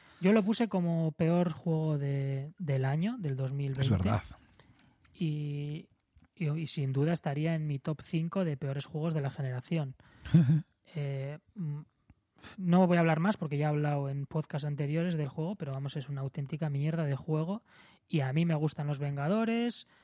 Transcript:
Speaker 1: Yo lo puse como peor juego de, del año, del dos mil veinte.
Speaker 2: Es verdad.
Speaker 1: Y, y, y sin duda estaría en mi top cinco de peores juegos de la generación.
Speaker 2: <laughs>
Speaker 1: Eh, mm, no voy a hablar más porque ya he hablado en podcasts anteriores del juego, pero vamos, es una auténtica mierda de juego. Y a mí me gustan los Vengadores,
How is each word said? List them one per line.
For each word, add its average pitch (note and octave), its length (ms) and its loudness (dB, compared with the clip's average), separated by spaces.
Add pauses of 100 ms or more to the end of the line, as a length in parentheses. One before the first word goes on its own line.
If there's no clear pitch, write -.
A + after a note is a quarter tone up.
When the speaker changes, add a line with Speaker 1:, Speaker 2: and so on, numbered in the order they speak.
(200)
Speaker 1:
Yo F#3 120 6
lo A3 120 6
puse A3 240 2
como E3+ 420 0
peor F3 420 2
juego D#3 460 0
de, C#3 600 -2
del C#3 240 0
año, E3 340 0
del D3+ 180 -2
dos C3 160 -2
mil C#3 200 -2
veinte. C3+ 100 0
Speaker 2:
Es C3 80 4
verdad. G2 320 2 (920)
Speaker 1:
Y, D3 760 -4 (480)
y, E3 120 -2
y D#3 200 -2
sin C3+ 240 -2
duda C#3+ 200 2
estaría D#3+ 440 0
en D#3 100 -2
mi C#3+ 140 -2
top D#3 240 -4
cinco E3+ 400 -2
de D3+ 120 0
peores C#3 300 -4
juegos D#3+ 280 -2
de D#3 60 0
la C#3 100 -2
generación. C3+ 680 -4 (360)
Speaker 2:
<laughs> D3+ 320 6 (320)
Speaker 1:
Eh, C#3 420 -6 (160)
mm, D3+ 260 -6 (760)
no F3+ 320 6
voy F3 80 4
a E3+ 40 6
hablar E3 200 4
más G3+ 160 2
porque D3 200 -4
ya D3 100 2
he - 20 2
hablado D3 400 0
en C#3 180 -6
podcasts D3 400 -4
anteriores D3+ 500 -2
del D3 120 -2
juego, D#3+ 260 -4
pero D3+ 180 -8
vamos, C3+ 240 -6
es C3+ 120 -8
una C#3 140 -6
auténtica D3 460 -4
mierda D#3 360 0
de C#3+ 100 0
juego. D#3+ 480 -2 (460)
Y D#3 140 2
a C3 100 -2
mí E3 120 4
me E3+ 120 2
gustan D3+ 320 0
los C#3 100 -2
Vengadores, G#3+ 880 0 (180)